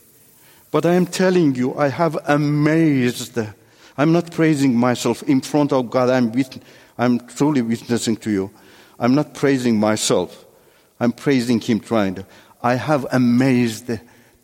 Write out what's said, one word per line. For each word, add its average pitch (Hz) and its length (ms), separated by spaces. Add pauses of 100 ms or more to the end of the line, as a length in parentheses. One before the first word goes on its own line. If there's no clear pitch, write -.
(720)
But 156 160
I 175 80
am 180 120
telling 180 480
you, 123 200
I 143 140
have 156 380
amazed. 147 1120 (600)
I'm 156 140
not 170 180
praising 139 460
myself 120 460
in 135 180
front 147 320
of 127 180
God. 127 200
I'm 123 220
wit-, 131 300 (360)
I'm 120 220
truly 139 420
witnessing 113 560
to - 120
you. 98 200 (480)
I'm 123 160
not 147 180
praising 123 480
myself. 107 640 (560)
I'm 120 120
praising 123 480
him, 110 200
trying 98 360
to, 95 100 (360)
I 123 120
have 127 360
amazed 123 800 (540)